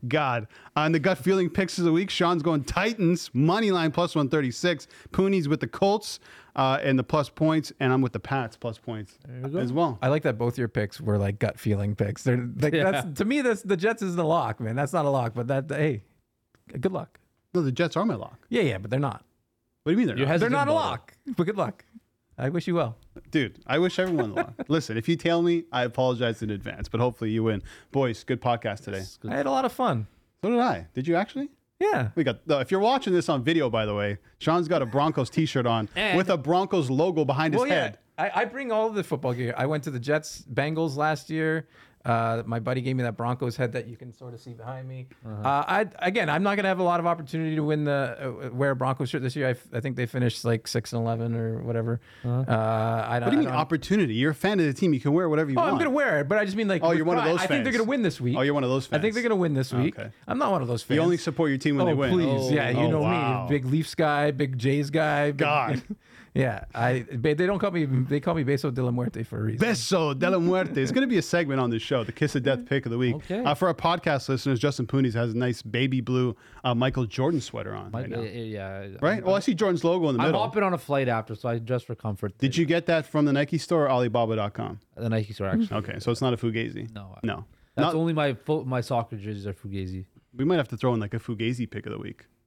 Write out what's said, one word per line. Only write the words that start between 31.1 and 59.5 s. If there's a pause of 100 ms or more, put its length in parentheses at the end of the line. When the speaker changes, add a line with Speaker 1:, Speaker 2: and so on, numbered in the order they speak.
Speaker 1:
actually? (320)
Speaker 3:
Yeah.
Speaker 1:
We
got,
uh,
if
you're
watching
this
on
video,
by
the
way, (200)
Sean's
got
a
Broncos
t-shirt
on
Speaker 2:
And
Speaker 1:
with
a
Broncos
logo
behind
his
Speaker 3:
Well,
yeah.
Speaker 1:
head. (200)
Speaker 3:
I,
I
bring
all
the
football
gear.
I
went
to
the
Jets
Bengals
last
year. (380)
Uh,
my
buddy
gave
me
that
Broncos
head
that
you
can
sort
of
see
behind
me. (180)
Speaker 2:
Uh-huh.
Speaker 3:
Uh,
I, (120)
again,
I'm
not
gonna
have
a
lot
of
opportunity
to
win
the,
uh,
wear
a
Broncos
shirt
this
year.
I
f-,
I
think
they
finished,
like,
six
and
eleven
or
whatever. (240)
Speaker 2:
Uh-huh.
Speaker 3:
Uh,
I
don't,
Speaker 1:
What
do
you
Speaker 3:
I
Speaker 1:
mean
Speaker 3:
don't
Speaker 1:
opportunity?
You're
a
fan
of
the
team.
You
can
wear
whatever
you
Speaker 3:
Oh,
Speaker 1:
want.
Speaker 3:
I'm
gonna
wear
it,
but
I
just
mean,
like,
Speaker 1:
Oh,
Speaker 3:
with
Speaker 1:
you're
one
of
Speaker 3:
pride.
Speaker 1:
those
Speaker 3:
I
think
they're
Speaker 1:
fans.
Speaker 3:
gonna
win
this
week.
Speaker 1:
Oh,
you're
one
of
those
Speaker 3:
I
think
Speaker 1:
fans.
Speaker 3:
they're
gonna
win